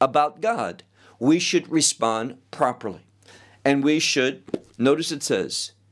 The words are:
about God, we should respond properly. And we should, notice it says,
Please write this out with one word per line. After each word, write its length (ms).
about 400
God, 420
we 200
should 320
respond 680
properly. 560
And 200
we 160
should, 440
notice 340
it 120
says, 480